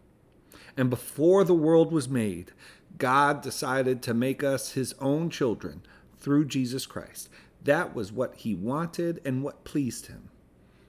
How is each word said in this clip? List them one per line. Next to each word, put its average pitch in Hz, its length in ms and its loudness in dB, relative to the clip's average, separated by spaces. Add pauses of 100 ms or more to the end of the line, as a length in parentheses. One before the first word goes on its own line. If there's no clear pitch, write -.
(800)
And 131 100 4
before 170 560 4
the 175 80 4
world 165 400 6
was 139 160 0
made, 107 440 -2 (440)
God 139 460 2
decided 127 640 -2
to 120 100 -2
make 127 280 0
us 139 300 -2
his 127 260 -4
own 147 300 0
children 98 540 -4 (340)
through 143 300 2
Jesus 131 400 -4
Christ. - 420 -14 (340)
That 151 320 2
was 107 180 -6
what 120 240 -4
he 110 180 -4
wanted 165 720 -4
and 131 160 -2
what - 220 -8
pleased - 420 -4
him. - 240 -18 (580)